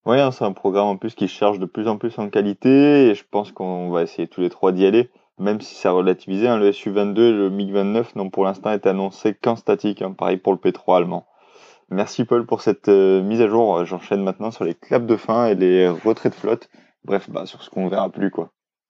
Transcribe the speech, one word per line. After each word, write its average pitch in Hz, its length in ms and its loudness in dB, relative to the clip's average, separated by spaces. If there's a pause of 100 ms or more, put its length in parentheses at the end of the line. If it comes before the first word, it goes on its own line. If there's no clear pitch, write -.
Ouais, 123 140 4
hein, 135 120 2
c'est 127 120 -6
un 101 80 -2
programme 98 340 0
en 101 100 -2
plus 110 180 -10
qui 98 140 -2
cherche 104 300 0
de 92 80 -6
plus 107 220 -6
en 107 100 -2
plus 117 200 -8
en 104 100 -6
qualité 131 800 4
et 104 60 2
je - 160 -12
pense 101 220 -4
qu'on 90 380 -8
va 85 120 0
essayer 85 260 -6
tous - 120 -10
les 90 100 -2
trois 92 220 0
d'y 92 140 2
aller, 117 240 2 (280)
même 104 220 -4
si - 140 -20
c'est - 140 -4
relativisé, 95 580 0
hein, 120 120 2
le 101 100 4
S - 180 -4
U 110 40 -6
vingt-deux 101 400 2
et - 20 4
le 101 180 0
mig 98 220 -6
vingt-neuf 101 420 -2
n'ont 98 160 -8
pour 98 140 -2
l'instant 95 280 -4
été 101 160 -2
annoncés 98 460 -2
qu'en 117 220 -4
statique, 104 440 -4
hein, 95 160 -8
pareil 92 200 -2
pour 95 160 0
le 90 60 -2
P - 140 -2
trois - 240 0
allemand. 87 300 -2 (640)
Merci 101 340 -4
Paul 120 220 0
pour - 160 -4
cette, - 260 -4
euh, 95 340 4
mise 110 200 0
à 113 40 4
jour. 104 380 0
J'enchaîne 95 380 -4
maintenant 98 280 -6
sur 110 140 -8
les 85 100 -4
claps 120 320 -4
de 113 100 2
fin 113 320 -2
et 107 60 2
les 92 340 4
retraits 101 440 -2
de - 60 -16
flotte. 113 320 -6 (340)
Bref, 98 240 -6
bah, - 160 -8
sur - 180 -20
ce - 60 -20
qu'on 95 200 -6
verra 95 200 -2
plus, 98 220 -4
quoi. - 220 -10 (380)